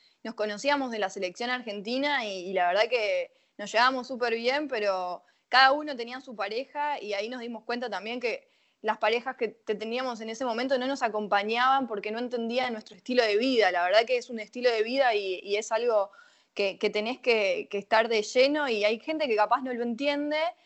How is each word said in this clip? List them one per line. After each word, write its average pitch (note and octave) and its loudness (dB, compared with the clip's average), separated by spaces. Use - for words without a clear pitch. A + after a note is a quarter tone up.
nos A3+ -8
conocíamos B3 -2
de A3+ -6
la G3 -2
selección G3 -6
argentina B3 -2
y, F#3+ -8
y - -6
la F3+ 2
verdad G3+ 4
que G3 0
nos G3+ -10
llevábamos B3 4
súper A#3+ -2
bien, C4 0
pero F#3+ -2
cada C4+ 8
uno D4+ -4
tenía A#3+ -10
su B3+ -16
pareja C4+ -4
y G3+ -6
ahí G#3 -4
nos B3+ -8
dimos A#3 -10
cuenta A#3+ -4
también G#3+ -6
que A3 -4
las A3 -2
parejas A#3 0
que A3+ -2
te-, A3 -6
teníamos A#3 -4
en A3 -10
ese A3+ -6
momento B3+ 0
no B3+ 0
nos C4+ -2
acompañaban A3+ 2
porque G#3 -6
no A3 -6
entendían A#3+ -2
nuestro A3 -12
estilo B3 0
de G#3 4
vida. A#3 4
La F3 0
verdad G3+ 4
que B3 0
es A#3 -8
un A#3 -8
estilo A#3+ 0
de A3 0
vida B3 2
y, G3 -2
y G3+ -2
es A3 -4
algo A3 2
que, G3 -2
que G#3 0
tenés G#3+ -2
que, G3+ 2
que G3+ -4
estar A3+ 2
de A3 2
lleno C#4 2
y G#3+ 0
hay A3 2
gente D#4 -2
que A3 2
capaz G#3 4
no C4 -6
lo A#3 -4
entiende C#4+ -2